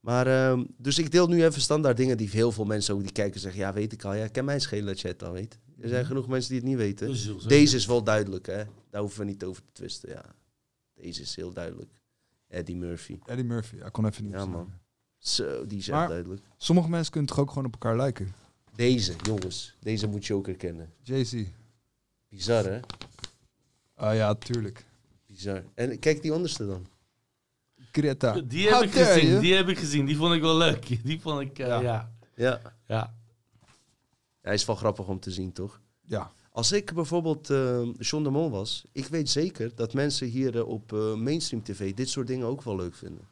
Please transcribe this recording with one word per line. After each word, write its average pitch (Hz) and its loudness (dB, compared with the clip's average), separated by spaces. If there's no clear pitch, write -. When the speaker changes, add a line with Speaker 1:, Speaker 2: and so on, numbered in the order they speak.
Speaker 1:
Maar, 123 2
ehm, 131 4
dus 135 0
ik 160 0
deel 175 8
nu 170 6
even 156 4
standaard 147 4
dingen 127 4
die 107 -2
heel 113 2
veel 107 -2
mensen 104 0
ook 101 -2
die 98 -6
kijken 101 -2
zeggen, 95 -8
"Ja, 98 -2
weet 107 -4
ik 107 -16
al. 98 -4
Ja, 110 -2
ken 127 -4
mij 143 -2
schelen 104 -4
dat 95 -6
jij - -6
het - -10
al 87 -8
weet." 92 -10
Er 117 -8
zijn 123 0
Speaker 2:
Mhm. 131 -4
Speaker 1:
genoeg 131 -4
mensen 127 -2
die 131 -2
het 120 -4
niet 135 0
weten. 101 -2
Speaker 3:
Dus 117 -4
heel 107 -6
zeker. 113 -8
Speaker 1:
Deze 143 10
is 107 0
wel 120 4
duidelijk, 104 0
hè. 98 -6
Daar 104 -6
hoeven 101 -6
we 104 -4
niet 98 -8
over 92 -10
te - -20
twisten, - -12
ja. - -14
Deze - -12
is - -10
heel 87 -8
duidelijk. 87 -12
Eddie 87 -8
Murphy. 87 -10
Speaker 2:
Eddie 123 -4
Murphy, 117 -4
ja, - -14
ik 107 -14
kon 110 0
even 107 -4
niet 101 -8
Speaker 1:
Ja, 95 -8
Speaker 2:
verstaan. 92 -6
Speaker 1:
man. 92 -12
Zo, 69 -4
die 104 -8
is 92 -10
Speaker 2:
Maar 151 0
Speaker 1:
echt 170 0
duidelijk. 87 -8
Speaker 2:
sommige 165 2
mensen 165 -2
kunnen 147 -2
toch - -2
ook 143 2
gewoon 135 -6
op 123 -6
elkaar 113 -2
lijken? 120 -2
Speaker 1:
Deze, 120 2
jongens. 92 -4
Deze 107 -2
moet 104 -4
je 110 -2
ook 98 -2
herkennen. 85 -8
Speaker 2:
Jay-Z. 120 -2
Speaker 1:
Bizar, 104 2
hè? 98 -4
Speaker 2:
Ah 107 0
ja, 107 4
tuurlijk. 110 -6
Speaker 1:
Bizar. 95 -6
En 120 -4
kijk 151 0
die 156 -2
onderste 165 -4
dan. 95 -6
Speaker 2:
Greta. 139 2
Speaker 3:
Die 143 -2
heb 208 8
Speaker 2:
How 247 10
Speaker 3:
ik 202 2
Speaker 2:
dare 254 10
Speaker 3:
gezien, 160 8
Speaker 2:
you? - 8
Speaker 3:
die 180 8
heb 190 4
ik 185 0
gezien. 147 2
Die 147 2
vond 170 4
ik 160 2
wel 160 4
leuk. 160 2
<laughs> 113 -6
Die 151 -4
vond 151 -4
ik, 139 -10
eh, 131 -4
Speaker 2:
Ja. 120 0
Speaker 3:
ja. 117 -2
Speaker 1:
Ja. 120 0
Speaker 3:
Ja. - -4
Speaker 1:
Hij 98 -2
is - 2
wel 110 -2
grappig 101 -2
om 95 -4
te - -10
zien, 92 -6
toch? - -10
Speaker 2:
Ja. - -8
Speaker 1:
Als 117 0
ik 208 0
bijvoorbeeld, 160 0
eh, 131 2
John 147 -2
de 147 0
Mol 151 0
was, 101 -6
ik 131 -8
weet 151 -2
zeker 143 -2
dat 113 -4
mensen 143 0
hier, 123 0
eh, 117 -2
op, 113 -8
eh, 107 0
mainstream 120 -2
T 110 -10
V 98 -4
dit 127 -4
soort 131 -4
dingen 127 -4
ook 135 -4
wel 104 -4
leuk 90 -6
vinden. - -16